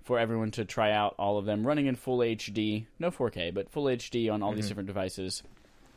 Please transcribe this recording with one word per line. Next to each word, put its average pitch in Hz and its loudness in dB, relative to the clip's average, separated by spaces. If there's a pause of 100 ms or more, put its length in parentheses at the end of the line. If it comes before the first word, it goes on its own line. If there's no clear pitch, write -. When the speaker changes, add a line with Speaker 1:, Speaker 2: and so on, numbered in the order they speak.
Speaker 1:
for 120 2
everyone 113 0
to 113 -2
try 107 2
out 104 4
all 101 2
of 98 -2
them, 107 0
running 147 2
in 127 0
full 123 2
H 113 0
D, 107 0 (140)
no 170 0
four 123 -2
K, 85 -4
but 95 -4
full 143 -2
H 123 -2
D 117 0
on 107 0
all 104 0
these 107 -2
Speaker 2:
Mm-hmm. - -4
Speaker 1:
different 95 -6
devices. 95 -4 (540)